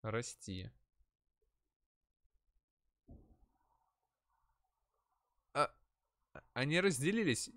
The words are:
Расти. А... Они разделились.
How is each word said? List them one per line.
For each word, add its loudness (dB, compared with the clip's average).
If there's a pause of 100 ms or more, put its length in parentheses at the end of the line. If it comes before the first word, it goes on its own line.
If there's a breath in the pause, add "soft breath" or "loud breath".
Расти. -6 (4000)
А... 2 (800)
Они 2
разделились. 2